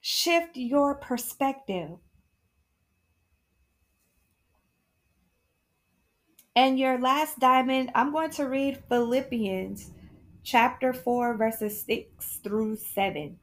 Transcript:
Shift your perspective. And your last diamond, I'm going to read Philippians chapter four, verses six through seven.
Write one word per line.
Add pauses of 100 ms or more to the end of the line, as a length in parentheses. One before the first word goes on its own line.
Shift
your
perspective. (4000)
And
your
last
diamond,
I'm
going
to
read
Philippians (520)
chapter
four,
verses
six
through
seven.